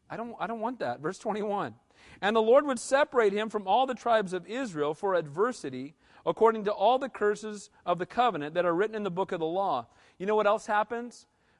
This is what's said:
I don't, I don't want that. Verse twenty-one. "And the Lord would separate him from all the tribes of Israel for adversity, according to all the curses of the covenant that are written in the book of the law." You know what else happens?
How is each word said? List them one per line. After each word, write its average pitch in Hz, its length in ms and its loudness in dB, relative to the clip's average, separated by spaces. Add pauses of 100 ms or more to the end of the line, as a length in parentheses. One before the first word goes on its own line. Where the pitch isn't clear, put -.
I 147 80 -12
don't, 233 240 -10
I 170 60 -4
don't 226 140 -4
want 233 200 -4
that. 127 200 -4
Verse 160 180 -4
twenty-one. 202 560 -4 (480)
"And 208 140 2
the 226 60 4
Lord 269 260 6
would 254 120 -2
separate 262 540 2
him 214 160 -2
from 208 180 -6
all 247 200 4
the 254 80 -4
tribes 220 360 2
of 180 140 -6
Israel 180 480 -2
for 190 220 0
adversity, 151 800 -4 (280)
according 220 420 2
to 208 60 0
all 208 280 4
the 269 100 -6
curses 208 640 -4 (120)
of 175 140 0
the 170 80 -4
covenant 160 480 0
that 175 100 2
are 175 120 2
written 220 200 0
in 214 60 -4
the 202 80 -2
book 180 220 -4
of 180 80 -4
the 160 80 -4
law." 165 400 -2 (320)
You 185 80 -8
know 214 80 2
what 214 100 4
else 208 220 2
happens? 233 580 -4 (340)